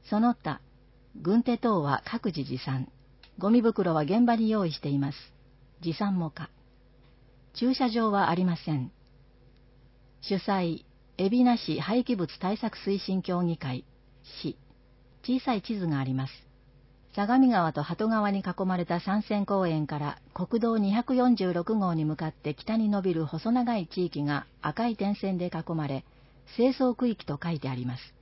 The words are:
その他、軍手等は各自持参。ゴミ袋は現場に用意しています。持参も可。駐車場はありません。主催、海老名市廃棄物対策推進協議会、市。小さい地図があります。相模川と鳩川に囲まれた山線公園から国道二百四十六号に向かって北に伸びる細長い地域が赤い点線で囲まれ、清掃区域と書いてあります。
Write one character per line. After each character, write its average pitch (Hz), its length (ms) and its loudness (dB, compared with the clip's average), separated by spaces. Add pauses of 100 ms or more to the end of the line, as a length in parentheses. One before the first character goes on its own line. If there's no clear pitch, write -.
そ 208 100 0
の 233 160 4
他、 - 260 -6 (540)
軍 190 280 2
手 240 160 0
等 208 240 2
は 143 240 0
各 233 200 -6
自 156 180 -4
持 131 140 -6
参。 131 320 -4 (480)
ゴ 190 120 0
ミ 240 100 8
袋 208 340 2
は 156 80 2
現 202 220 2
場 233 120 4
に 220 140 2
用 208 160 2
意 156 60 -2
し - 80 -10
て - 80 -6
い 139 100 0
ま 139 140 -2
す。 - 60 -12 (640)
持 165 140 -4
参 202 240 -2
も 165 120 -2
可。 - 200 -12 (1040)
駐 254 200 2
車 254 160 2
場 220 200 2
は 196 200 2
あ 170 40 2
り 180 100 2
ま 175 120 2
せ - 160 -4
ん。 131 180 -2 (1300)
主 196 140 -2
催、 180 480 -2 (340)
海 196 220 2
老 247 40 8
名 240 140 6
市 156 220 -4
廃 226 240 0
棄 247 120 0
物 175 220 -4
対 196 180 -2
策 - 220 -6
推 196 200 -2
進 190 240 -2
協 180 200 -2
議 170 140 0
会、 127 280 -6 (580)
市。 - 140 -6 (680)
小 254 180 0
さ 254 140 -2
い 196 80 -2
地 220 140 -6
図 185 100 -2
が 151 120 0
あ 135 60 -2
り 131 100 -2
ま 131 120 -2
す。 - 60 -12 (800)
相 208 240 2
模 262 100 8
川 175 260 4
と 151 80 -2
鳩 175 260 -2
川 214 220 2
に 196 100 0
囲 190 240 -4
ま 185 140 0
れ 170 80 -2
た 170 120 0
山 202 240 0
線 208 220 0
公 190 220 0
園 156 200 0
か 147 120 -6
ら 147 200 -6 (140)
国 208 280 -2
道 226 180 2
二 196 140 2
百 240 220 0
四 247 220 6
十 185 160 0
六 175 240 0
号 185 160 2
に 160 140 0
向 151 100 0
か 156 120 -4
っ 156 40 -6
て 147 220 -6
北 220 240 -4
に 220 100 2
伸 202 140 2
び 185 120 0
る 160 120 0
細 165 260 -2
長 240 240 2
い 175 100 -2
地 180 200 -2
域 147 160 -4
が 147 240 -2 (160)
赤 226 260 -2
い 220 80 -2
点 202 180 0
線 196 220 -2
で 175 120 -2
囲 165 260 -6
ま 151 120 -2
れ、 135 200 -4 (500)
清 247 140 4
掃 254 240 0
区 247 140 0
域 - 180 -4
と 143 160 -4
書 170 80 -2
い 156 100 -2
て 139 80 -6
あ 131 60 -4
り 123 100 -6
ま 127 140 -6
す。 - 240 -18